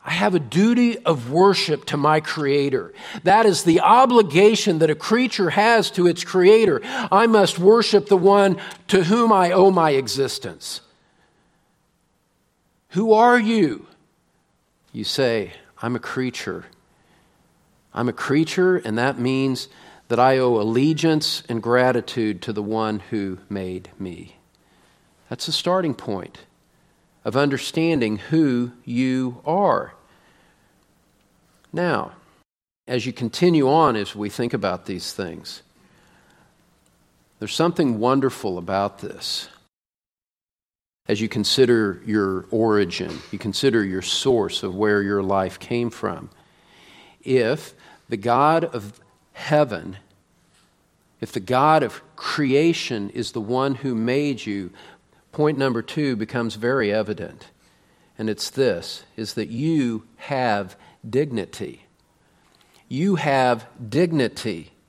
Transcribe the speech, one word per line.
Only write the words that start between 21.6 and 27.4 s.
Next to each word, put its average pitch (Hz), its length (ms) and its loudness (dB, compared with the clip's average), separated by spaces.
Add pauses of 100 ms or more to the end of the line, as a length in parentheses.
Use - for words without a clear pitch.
gratitude 120 800 0
to 120 100 -8
the 104 100 -6
one 107 360 -2 (100)
who 98 300 -6 (100)
made 92 480 -8
me. 87 380 -14 (920)
That's - 180 -10
a 160 60 -6
starting 175 420 -2
point - 440 -10 (840)
of 110 100 -4
understanding 139 800 0